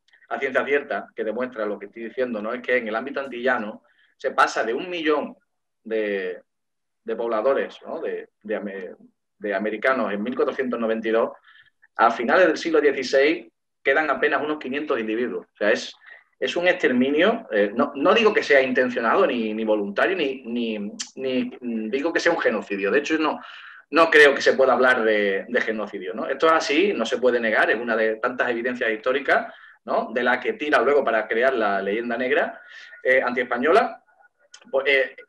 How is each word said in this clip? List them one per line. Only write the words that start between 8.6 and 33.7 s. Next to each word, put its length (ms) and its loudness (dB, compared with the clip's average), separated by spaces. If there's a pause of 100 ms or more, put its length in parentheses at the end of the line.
de 160 -4
americanos 580 -2
en 80 -4
mil 140 -6
cuatrocientos 440 -2
noventa 280 -2
y 40 -2
dos, 200 0 (640)
a 160 4
finales 340 4
del 120 4
siglo 220 2
dieciséis 680 2 (340)
quedan 300 2
apenas 320 0
unos 160 -4
quinientos 400 -4
individuos. 480 -4
O 100 -20
sea, 140 2
es, 240 -2 (440)
es 160 -4
un 120 0
exterminio, 840 2
eh, 220 2
no, 220 0
no 180 4
digo 180 4
que 120 2
sea 180 6
intencionado, 640 2
ni, 300 0
ni 100 -4
voluntario, 500 0
ni, 280 -4
ni, 520 -6 (200)
ni 360 -4 (380)
digo 240 -2
que 60 0
sea 120 -4
un 80 -4
genocidio. 520 -2
De 80 2
hecho, 180 -4
no, 220 -2 (500)
no 220 4
creo 240 8
que 60 -4
se 120 4
pueda 200 4
hablar 300 4
de, 460 0
de 120 0
genocidio, 520 -6
¿no? 140 -8
Esto 180 -2
es 80 6
así, 400 2
no 120 -2
se 120 -2
puede 220 2
negar, 320 2
es 80 0
una 160 -2
de 220 0
tantas 340 -2
evidencias 400 -2
históricas, 600 0 (340)
¿no? 280 -4
de 80 0
la 180 2
que 140 -4
tira 280 0
luego 220 4
para 240 0
crear 260 2
la 280 0
leyenda 340 -4
negra, 460 -2 (400)
eh, 220 4
antiespañola, 800 0 (640)